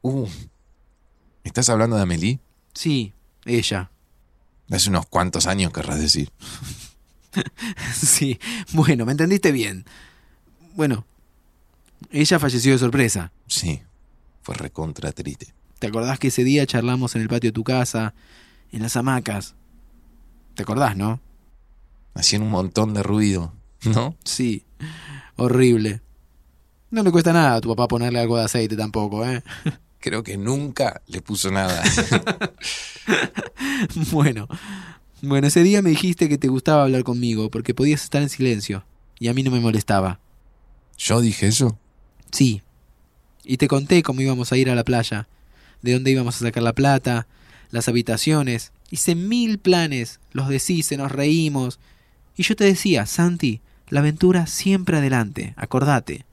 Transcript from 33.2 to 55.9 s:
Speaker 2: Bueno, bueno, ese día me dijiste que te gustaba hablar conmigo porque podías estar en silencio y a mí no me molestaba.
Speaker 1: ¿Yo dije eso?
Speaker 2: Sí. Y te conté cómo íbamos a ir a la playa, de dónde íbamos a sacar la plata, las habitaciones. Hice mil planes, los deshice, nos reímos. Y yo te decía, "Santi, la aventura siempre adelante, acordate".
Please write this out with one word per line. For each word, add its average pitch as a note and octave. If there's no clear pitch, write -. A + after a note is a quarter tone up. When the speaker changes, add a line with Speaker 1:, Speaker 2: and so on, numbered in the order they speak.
Speaker 2:
Bueno, C3+
bueno, C#3
ese E3+
día G3+
me F#3
dijiste E3
que D3
te C#3
gustaba C#3+
hablar B2+
conmigo A#2
porque A#2
podías C#3+
estar -
en C#3+
silencio G#2+
y A#2
a A#2+
mí C3
no C3
me B2
molestaba. G#2
Speaker 1:
¿Yo A#2
dije G#2
eso? A2+
Speaker 2:
Sí. A#2
Y B2+
te D3
conté C#3+
cómo C3
íbamos B2+
a B2+
ir B2+
a B2
la A#2
playa, A2+
de B2
dónde C3
íbamos A#2+
a -
sacar A#2
la A#2+
plata, C3+
las A#2
habitaciones. A#2+
Hice E3+
mil G#3+
planes, D#3
los C3+
deshice, C#3+
nos C3+
reímos. C#3+
Y F#3
yo G#3+
te G#3+
decía, F3
"Santi, E3
la C#3
aventura E3
siempre F#3
adelante, C3
acordate". B2+